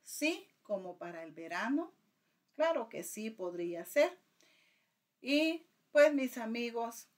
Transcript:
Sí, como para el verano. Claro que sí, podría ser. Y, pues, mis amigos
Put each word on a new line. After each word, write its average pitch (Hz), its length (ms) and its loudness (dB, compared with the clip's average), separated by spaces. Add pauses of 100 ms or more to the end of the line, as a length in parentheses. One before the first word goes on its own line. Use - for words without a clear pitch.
Sí, 349 460 -2 (140)
como 185 340 -6
para 170 280 -12
el 160 80 -16
verano. 190 600 -2 (640)
Claro 302 340 0
que - 140 -10
sí, 220 280 -8
podría 175 540 -6
ser. 339 340 4 (1000)
Y, 311 460 2 (260)
pues, 294 220 8
mis 262 240 -2
amigos 233 800 -6